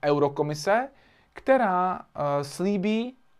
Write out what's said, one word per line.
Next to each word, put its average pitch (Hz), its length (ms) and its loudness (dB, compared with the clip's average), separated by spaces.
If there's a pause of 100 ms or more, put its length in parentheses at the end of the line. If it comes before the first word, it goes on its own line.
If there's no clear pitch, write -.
Eurokomise, 151 840 0 (440)
která, 185 680 2
eh, 143 420 -2
slíbí 208 720 -2 (240)